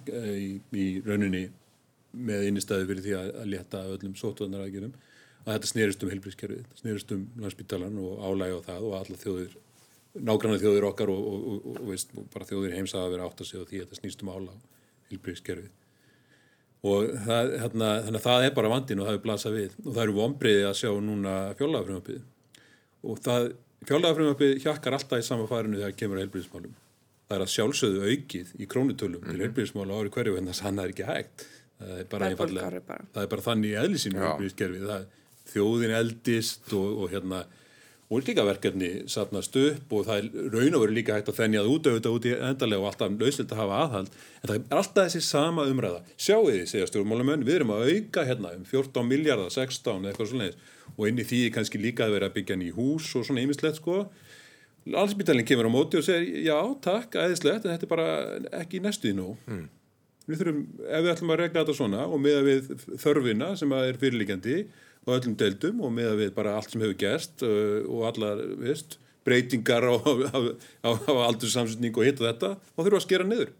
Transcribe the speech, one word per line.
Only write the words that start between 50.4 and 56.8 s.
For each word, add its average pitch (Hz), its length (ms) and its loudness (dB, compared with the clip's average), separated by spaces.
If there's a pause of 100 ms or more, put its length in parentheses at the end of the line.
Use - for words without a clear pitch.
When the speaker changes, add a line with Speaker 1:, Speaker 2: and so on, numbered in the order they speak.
Speaker 1:
Og 107 100 2
inn 120 100 2
í 110 80 -2
því 123 200 2
er 110 40 2
kannski 104 320 -2
líka 113 240 0
að 107 80 2
vera 98 160 2
að - 40 -14
byggja 98 220 -2
ný 87 160 -4
hús 143 440 -2
og 117 100 -2
svona 127 160 0
ýmislegt, 147 400 0
sko. 190 240 0 (800)
Landspítalinn 175 600 2
kemur 117 200 4
á 113 80 4
móti 160 240 4
og 143 80 2
segir, 170 400 0
"Já, 151 120 4 (220)